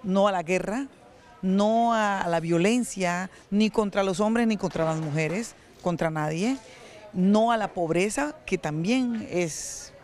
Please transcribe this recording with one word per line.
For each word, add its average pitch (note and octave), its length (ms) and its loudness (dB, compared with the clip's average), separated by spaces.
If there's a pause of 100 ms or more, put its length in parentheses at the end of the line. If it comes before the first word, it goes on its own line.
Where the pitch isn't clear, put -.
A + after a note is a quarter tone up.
no G3 240 4
a G3 40 2
la F3 120 -2
guerra, F#3 420 -2 (540)
no A3 540 2
a G3+ 340 0
la E3+ 100 0
violencia, F3+ 920 0 (220)
ni G#3 200 4
contra G3+ 340 0
los F#3+ 160 -2
hombres A3+ 260 2
ni A3 100 2
contra E3 280 -2
las D#3+ 160 0
mujeres, D#3+ 560 -4 (260)
contra E3+ 280 0
nadie, D#3+ 480 -2 (540)
no G#3 380 4
a A#3 60 4
la G#3 180 -4
pobreza, G3 640 0 (100)
que F#3+ 100 -2
también G#3+ 760 -2
es - 600 -4 (120)